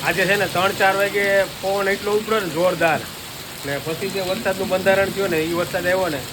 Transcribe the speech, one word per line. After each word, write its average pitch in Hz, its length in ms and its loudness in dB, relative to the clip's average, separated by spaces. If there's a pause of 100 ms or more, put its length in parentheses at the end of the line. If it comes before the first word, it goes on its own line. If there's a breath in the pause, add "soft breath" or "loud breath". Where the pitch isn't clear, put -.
આજે 170 200 0
છે 202 100 4
ને 185 160 0
ત્રણ 185 260 2
ચાર 196 160 4
વાગે 202 300 2 (360)
પવન 196 320 0
એટલો 202 240 -4
ઉપડ્યો 214 280 0
ને 147 140 -6
જોરદાર, 170 420 2 (640)
ને 143 80 -4 (120)
પછી 165 280 -4
જે 190 120 -4
વરસાદનું 190 460 -2
બંધારણ 190 420 2
થયું 190 180 -2
ને 160 100 2
એ 170 120 -2
વરસાદ 170 320 -2
આવ્યો 185 240 2
ને 139 120 -4 (120)